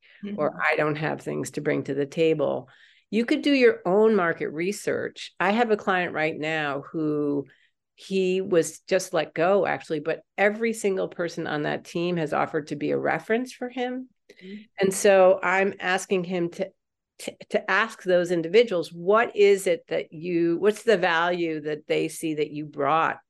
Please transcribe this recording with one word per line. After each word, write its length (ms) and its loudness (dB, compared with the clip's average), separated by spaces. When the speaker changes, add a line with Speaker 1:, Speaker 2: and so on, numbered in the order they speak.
Speaker 1:
or 140 0
Speaker 2:
Mm-hmm. 80 -12
Speaker 1:
"I 40 0
don't 200 0
have 240 -4
things 320 -6
to 80 -6
bring 240 -2
to 100 -6
the 120 -2
table," 640 0
you 160 0
could 160 0
do 100 2
your 340 6
own 300 4
market 320 0
research. 880 -6
I 140 2
have 180 2
a 60 4
client 380 -2
right 220 -2
now 540 -4
who, 560 -2
he 440 -2
was 400 0
just 340 -2
let 200 -2
go, 320 2
actually, 340 -4
but 240 -6
every 360 0
single 340 -2
person 400 -6
on 160 -4
that 220 -4
team 320 -4
has 160 -2
offered 340 -2
to 100 -8
be 140 -4
a 80 0
reference 540 -2
for 160 -12
him. 400 -8
Speaker 2:
Mm-hmm. 200 -16
Speaker 1:
And 120 0
so 520 6
I'm 340 0
asking 460 -2
him 260 -2
to, 200 -8
to, 160 -10
to 200 -2
ask 320 0
those 300 2
individuals, 600 2
"What 440 2
is 320 6
it 180 0
that 260 -4
you, 460 0
what's 240 0
the 140 4
value 640 0
that 260 -8
they 220 0
see 260 -6
that 160 -2
you 160 -8
brought 520 0